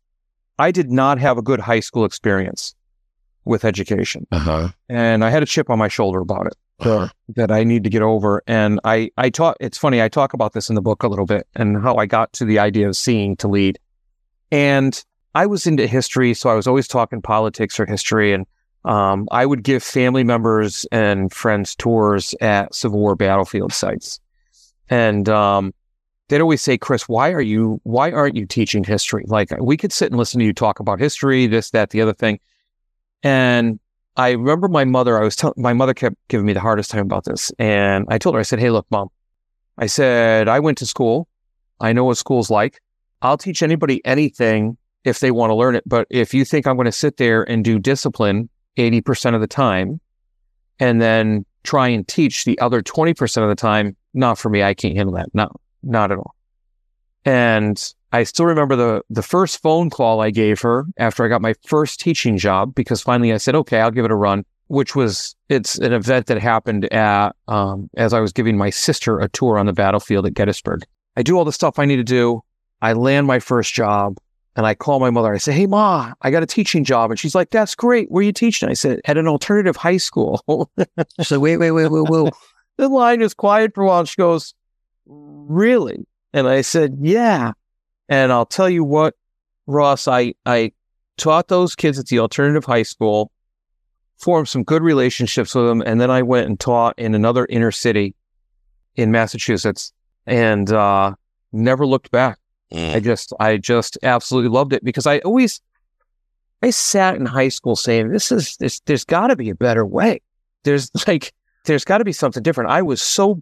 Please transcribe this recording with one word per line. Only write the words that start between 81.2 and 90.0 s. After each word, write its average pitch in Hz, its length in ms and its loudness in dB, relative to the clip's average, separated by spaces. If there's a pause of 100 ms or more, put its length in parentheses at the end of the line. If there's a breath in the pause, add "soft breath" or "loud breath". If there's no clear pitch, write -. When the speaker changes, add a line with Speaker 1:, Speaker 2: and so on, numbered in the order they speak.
Speaker 2:
like, 139 80 2
"Wait, 156 160 2
wait, 165 160 2
wait, 160 180 2
wait, 156 200 0
wait." 160 280 2
Speaker 1:
<laughs> - 40 -20 (340 soft breath)
The 269 120 2
line 240 340 2
is 214 120 0
quiet 214 380 2
for 196 120 -2
a - 20 4
while. 175 180 2
She - 120 -12
goes, 170 360 0 (540)
"Really?" 147 1000 -2 (260)
And 139 160 0
I 135 140 4
said, 143 380 0
"Yeah." 170 520 2 (560)
And 135 240 2
I'll 120 120 2
tell 190 240 0
you 170 160 0
what, 151 300 0 (520)
Ross, 143 400 0